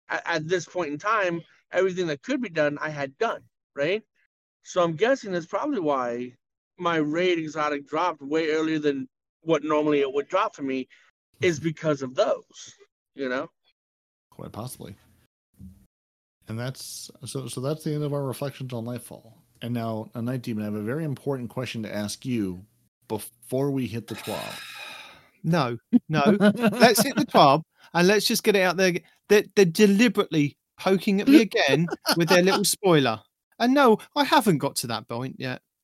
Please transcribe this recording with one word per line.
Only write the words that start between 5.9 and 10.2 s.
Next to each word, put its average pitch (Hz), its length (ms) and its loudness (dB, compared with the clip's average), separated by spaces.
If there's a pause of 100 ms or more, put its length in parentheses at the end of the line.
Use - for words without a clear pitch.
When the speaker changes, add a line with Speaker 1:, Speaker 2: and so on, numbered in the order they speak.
Speaker 1:
my 170 200 -2
raid 165 420 0
exotic 147 480 -4
dropped 165 340 -4
way 151 300 -2
earlier 160 300 -2
than 139 280 -2 (340)
what 160 220 0
normally 151 360 2
it 139 120 0
would 143 160 -2